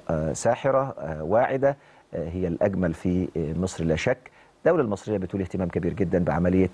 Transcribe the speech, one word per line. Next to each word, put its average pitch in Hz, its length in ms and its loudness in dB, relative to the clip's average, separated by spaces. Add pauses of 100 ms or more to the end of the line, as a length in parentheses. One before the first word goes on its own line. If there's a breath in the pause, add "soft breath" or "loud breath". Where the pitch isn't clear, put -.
آه، 80 240 -2
ساحرة، 135 680 0
آه، 78 240 -8
واعدة، 131 540 2 (360 soft breath)
آه، 82 160 -4
هي 90 180 -2
الأجمل 90 460 0
في، 90 340 0 (100)
آه، 80 220 -2
مصر 90 240 -4
لا 80 120 2
شك. - 360 -2 (340 soft breath)
الدولة 160 180 4
المصرية 104 340 -2
بتولي 95 260 -2
اهتمام 90 240 -4
كبير 85 260 -2
جدًا 90 300 2
بعملية 90 500 2